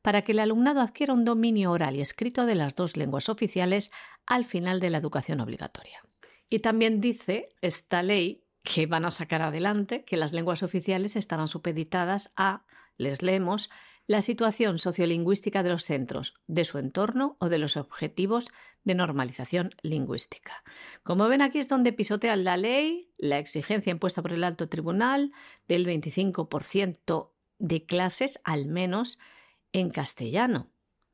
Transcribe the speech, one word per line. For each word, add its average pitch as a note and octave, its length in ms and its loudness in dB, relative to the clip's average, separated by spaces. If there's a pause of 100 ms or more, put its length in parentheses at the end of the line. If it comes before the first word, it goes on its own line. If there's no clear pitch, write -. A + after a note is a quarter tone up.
para G3+ 200 4
que G#3+ 100 0
el G#3+ 80 4
alumnado A#3+ 400 4
adquiera C4 340 0
un A#3+ 100 6
dominio A3+ 460 4
oral D#3+ 240 2
y C#3 60 -2
escrito B3 440 -2
de A3+ 120 2
las C#3+ 180 0
dos - 220 -2
lenguas C#3 320 -2
oficiales G3 640 0 (340)
al B3 180 0
final F#3 360 -2
de F3+ 100 0
la D#3+ 80 2
educación D3 420 -2
obligatoria". - 600 -10 (500)
Y A3 80 2
también A3 420 4
dice A#3 500 -2 (100)
esta F3 420 0
ley F#3+ 400 2 (240)
que D#3+ 200 0
van E3 180 0
a E3+ 80 -2
sacar D#3+ 300 -2
adelante, G3 640 -2
que - 120 -2
las D#3 160 0
lenguas E3+ 320 -2
oficiales F#3+ 500 -2
estarán E3 320 -2
supeditadas E3+ 920 -2
a, F#3+ 280 0 (320)
les C3+ 260 -4
leemos, F#3+ 480 0 (380)
la G#3 140 4
situación G#3+ 580 0
sociolingüística F3+ 840 0
de F3 80 2
los E3+ 140 -2
centros, C3+ 500 -4 (140)
de E3 160 0
su D3 140 -6
entorno A3 600 -2
o F3+ 100 0
de E3 100 2
los D3 180 0
objetivos G3 720 -2 (340)
de F#3 140 0
normalización D#3 760 -2 (120)
lingüística. - 840 -6 (400)
Como G3 240 4
ven, C#4 140 6
aquí C#4 180 2
es C4 80 -4
donde B3 240 4
pisotean G#3+ 500 0
la F3+ 140 2
ley, D4 640 0
la C#3+ 200 0
exigencia F3+ 540 -2
impuesta F3 280 -2
por E3 120 -4
el E3+ 100 -2
alto E3+ 260 -2
tribunal A#3 640 0 (360)
del F3 180 2
veinticinco E3+ 640 -2
por - 160 -4
ciento F3+ 720 -2 (220)
de E3 260 -2
clases, F#3 580 0
al D3 240 -2
menos F#3 540 -2 (520)
en F3+ 180 2
castellano, D#3+ 800 -2 (420)